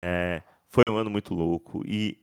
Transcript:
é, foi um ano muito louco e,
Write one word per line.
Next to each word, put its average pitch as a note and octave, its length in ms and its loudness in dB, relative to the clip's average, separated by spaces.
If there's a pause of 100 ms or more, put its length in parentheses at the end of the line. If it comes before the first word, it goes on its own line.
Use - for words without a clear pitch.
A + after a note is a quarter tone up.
é, F2 380 -2 (280)
foi B2 180 6
um A2 80 0
ano A2 140 0
muito G#2 240 -4
louco E2+ 520 -2
e, G#2+ 360 -2